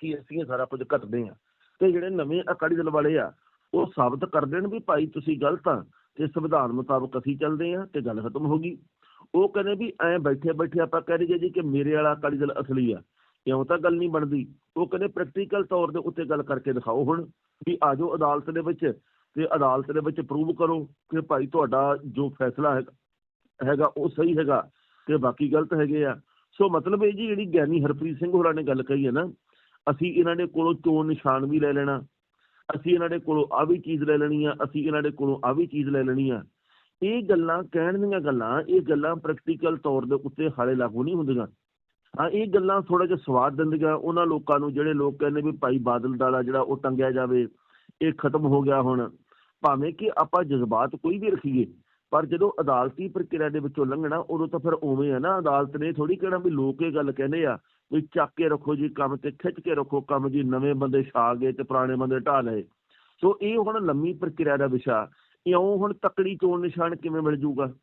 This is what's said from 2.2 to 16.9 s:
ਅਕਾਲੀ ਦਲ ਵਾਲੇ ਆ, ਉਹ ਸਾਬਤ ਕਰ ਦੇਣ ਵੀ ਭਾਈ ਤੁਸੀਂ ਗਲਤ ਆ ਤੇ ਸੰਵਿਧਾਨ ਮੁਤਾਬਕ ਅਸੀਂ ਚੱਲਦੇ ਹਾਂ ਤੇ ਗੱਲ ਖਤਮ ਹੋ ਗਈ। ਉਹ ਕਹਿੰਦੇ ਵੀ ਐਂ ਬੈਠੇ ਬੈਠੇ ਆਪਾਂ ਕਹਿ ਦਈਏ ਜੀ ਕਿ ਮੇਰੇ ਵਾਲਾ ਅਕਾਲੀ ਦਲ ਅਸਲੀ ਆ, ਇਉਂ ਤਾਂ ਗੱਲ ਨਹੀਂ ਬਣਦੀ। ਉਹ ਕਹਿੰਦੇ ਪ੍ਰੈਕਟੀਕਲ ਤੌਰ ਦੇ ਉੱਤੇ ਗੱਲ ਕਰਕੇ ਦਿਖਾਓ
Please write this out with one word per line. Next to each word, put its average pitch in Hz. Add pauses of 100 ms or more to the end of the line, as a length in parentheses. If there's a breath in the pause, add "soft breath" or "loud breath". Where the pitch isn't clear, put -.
ਅਕਾਲੀ 170
ਦਲ 160
ਵਾਲੇ 151
ਆ, 110 (420)
ਉਹ 175 (100)
ਸਾਬਤ 135
ਕਰ 160
ਦੇਣ 170
ਵੀ 214
ਭਾਈ 156
ਤੁਸੀਂ 151
ਗਲਤ 156
ਆ 123 (300 soft breath)
ਤੇ 156
ਸੰਵਿਧਾਨ 147
ਮੁਤਾਬਕ 131
ਅਸੀਂ 139
ਚੱਲਦੇ 156
ਹਾਂ 190
ਤੇ 151
ਗੱਲ 113
ਖਤਮ 143
ਹੋ 151
ਗਈ। 165 (560 soft breath)
ਉਹ 190
ਕਹਿੰਦੇ 202
ਵੀ 208 (100)
ਐਂ 170
ਬੈਠੇ 143
ਬੈਠੇ 165
ਆਪਾਂ 165
ਕਹਿ 165
ਦਈਏ 175
ਜੀ 175
ਕਿ 180
ਮੇਰੇ 143
ਵਾਲਾ 151
ਅਕਾਲੀ 143
ਦਲ 143
ਅਸਲੀ 127
ਆ, 87 (440)
ਇਉਂ 131
ਤਾਂ 170
ਗੱਲ 170
ਨਹੀਂ 170
ਬਣਦੀ। 143 (300)
ਉਹ 175
ਕਹਿੰਦੇ 185
ਪ੍ਰੈਕਟੀਕਲ 196
ਤੌਰ 175
ਦੇ 156
ਉੱਤੇ 170
ਗੱਲ 147
ਕਰਕੇ 139
ਦਿਖਾਓ 123